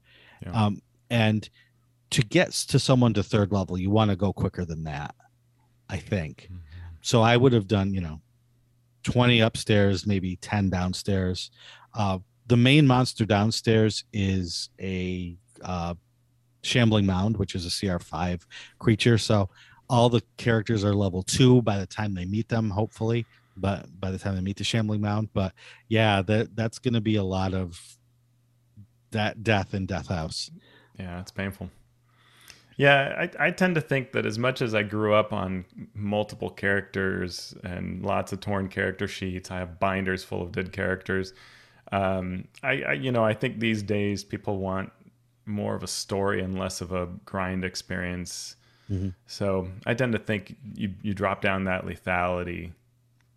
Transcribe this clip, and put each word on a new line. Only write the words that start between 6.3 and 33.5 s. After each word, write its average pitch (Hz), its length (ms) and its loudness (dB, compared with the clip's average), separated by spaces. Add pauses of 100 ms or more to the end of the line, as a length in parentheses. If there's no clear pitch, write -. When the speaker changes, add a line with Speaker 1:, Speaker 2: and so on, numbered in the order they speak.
Speaker 1:
Mm-hmm. 90 100 -16 (460)
Speaker 2:
So 117 200 4
I 117 140 6
would 123 160 6
have 104 160 2
done, 98 260 2
you 98 60 -2
know, 78 200 -8 (840)
twenty 120 360 6
upstairs, 101 680 2
maybe 92 300 -2
ten 101 340 0
downstairs. 92 800 -2 (440)
Uh, 98 240 -2 (280)
the 123 100 6
main 135 280 8
monster 127 400 4
downstairs 110 880 2
is 95 580 -2 (100)
a, 92 560 -6 (260)
uh, 87 320 -6 (680)
shambling 110 440 4
mound, 95 300 2
which 98 180 -2
is 92 100 -4
a 87 60 -4
C - 180 -2
R 87 100 0
five 87 480 -4 (320)
creature. 117 400 4
So 104 320 2 (380)
all 120 200 6
the 117 140 2 (140)
characters 113 480 2
are 104 100 2
level 95 280 0
two 123 400 6
by 104 160 0
the 95 80 -6
time 107 280 -6
they 90 100 -6
meet 104 240 -4
them, 113 220 0
hopefully, 110 560 -2 (300)
but 95 300 -2 (140)
by 95 100 -4
the 95 80 -6
time 98 180 -4
they 92 40 -2
meet 95 160 -4
the 101 80 -8
shambling 107 360 0
mound. 104 320 -2
But 95 200 -2 (360)
yeah, 110 340 4
that, 107 320 0
that's 110 240 -4
gonna 117 220 0
be 107 160 2
a 101 80 0
lot 95 300 -2
of 90 260 -6 (1300)
that 107 300 -2
death 101 320 2
in 95 120 -2
Death 85 220 -6
House. 80 420 -6 (480)
Speaker 1:
Yeah, 90 220 -10
it's 95 100 -14
painful. 98 400 -8 (1080)
Yeah, 143 520 4 (100)
I, 147 100 2
I - 20 2